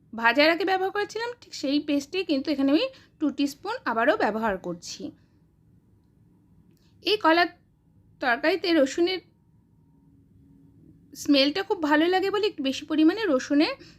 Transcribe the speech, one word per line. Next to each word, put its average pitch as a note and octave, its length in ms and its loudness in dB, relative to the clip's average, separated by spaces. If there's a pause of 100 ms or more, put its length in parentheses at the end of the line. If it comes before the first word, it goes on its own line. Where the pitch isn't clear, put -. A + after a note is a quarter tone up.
(160)
ভাজার A#3 340 4
আগে E4+ 160 0
ব্যবহার F#4 260 -2
করেছিলাম, G#4 380 -6 (120)
ঠিক - 140 -20
সেই C#4+ 240 -2
পেস্টে D4 440 -4
কিন্তু D4 280 -2
এখানে C#4 200 0
আমি G4 140 4 (340)
টু D4 100 0
টিস্পুন D#4+ 460 -4 (100)
আবারও A#3+ 320 2
ব্যবহার A3 400 -2
করছি। F3 540 -12 (1900)
এই G#4 160 0
কলার E4+ 300 2 (720)
তরকারিতে D4+ 540 -2
রসুনের E4+ 460 2 (2000)
স্মেলটা D4 480 2
খুব G4 200 -4
ভালো D4+ 240 2
লাগে F#4 240 0
বলে G#4 160 0
একটু - 160 -8
বেশি C4+ 220 -4
পরিমাণে D#4+ 400 2
রসুনের D#4 480 2 (240)